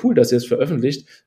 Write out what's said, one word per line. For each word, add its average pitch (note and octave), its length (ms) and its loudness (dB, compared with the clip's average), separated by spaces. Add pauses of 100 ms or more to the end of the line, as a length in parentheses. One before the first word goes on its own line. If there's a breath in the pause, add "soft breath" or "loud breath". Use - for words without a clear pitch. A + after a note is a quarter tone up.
cool, A#3+ 120 0
dass A#2+ 180 4
ihr B2 60 2
es A#2+ 80 -4
veröffentlicht. D3 600 -2 (200 soft breath)